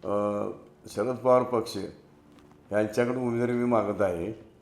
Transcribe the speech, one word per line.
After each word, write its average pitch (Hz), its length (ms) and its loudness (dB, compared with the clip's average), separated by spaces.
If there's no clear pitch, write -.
अ, 104 440 -2
शरद 123 300 -2
पवार 127 260 6
पक्ष 117 340 -2
यांच्याकडून 120 500 0
उमेदवारी 120 300 0
मी 120 120 0
मागत 104 380 2
आहे. 90 420 -2